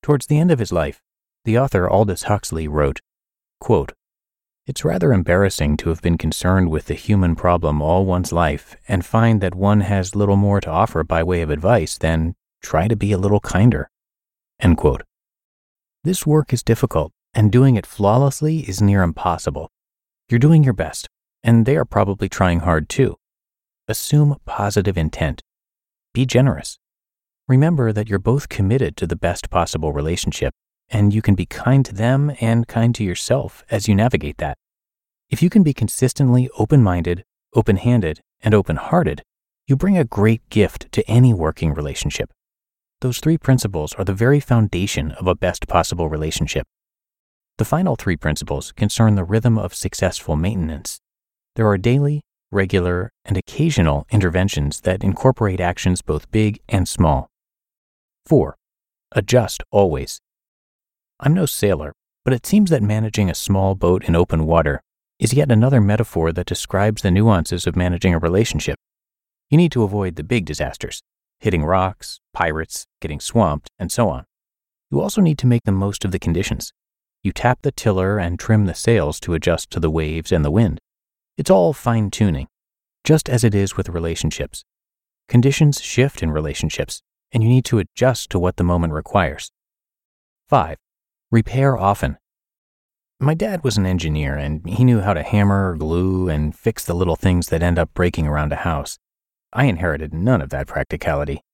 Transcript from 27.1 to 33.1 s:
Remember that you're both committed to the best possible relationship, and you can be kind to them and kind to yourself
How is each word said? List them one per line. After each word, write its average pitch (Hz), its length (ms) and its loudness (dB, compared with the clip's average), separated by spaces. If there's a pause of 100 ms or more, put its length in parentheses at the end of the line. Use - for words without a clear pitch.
Remember 135 460 2
that 107 160 -4
you're 98 120 -2
both 123 280 -2
committed 104 480 -2
to - 100 -6
the - 120 -6
best - 320 -4
possible 80 420 -2
relationship, - 600 -4 (340)
and 104 260 2
you 107 80 0
can 104 140 2
be 92 100 -4
kind 135 400 2
to - 80 -14
them 135 460 0
and 117 300 0
kind 117 260 0
to 110 80 -4
yourself - 680 -4